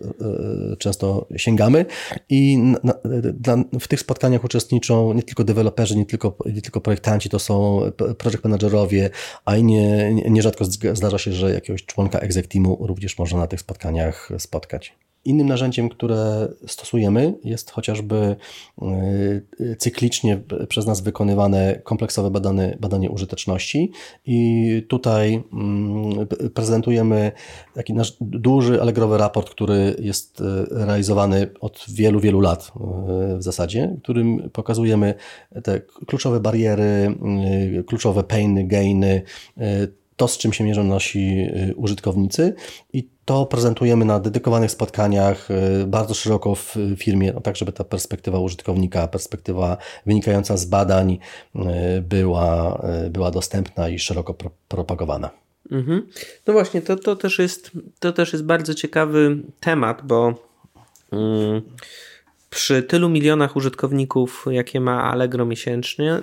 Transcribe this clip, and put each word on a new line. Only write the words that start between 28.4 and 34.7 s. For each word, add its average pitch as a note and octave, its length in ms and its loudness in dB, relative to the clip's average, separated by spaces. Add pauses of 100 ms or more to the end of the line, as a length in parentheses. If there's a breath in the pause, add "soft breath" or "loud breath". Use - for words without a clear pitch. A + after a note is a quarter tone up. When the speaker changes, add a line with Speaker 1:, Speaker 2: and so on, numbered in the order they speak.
Speaker 1:
Allegrowy A2+ 360 2
raport, G#2 320 0
który G2+ 500 2
jest, - 420 -6
e, G2 240 -2 (200)
realizowany G2+ 640 2 (100)
od - 340 -10
wielu, G#2+ 260 4
wielu G2 200 4
lat, F2 360 2
e, F#2+ 640 -4
w F#2 60 -8
zasadzie, G2+ 540 -2
w C3 40 -16
którym A#2 520 0
pokazujemy A2 600 2 (500 loud breath)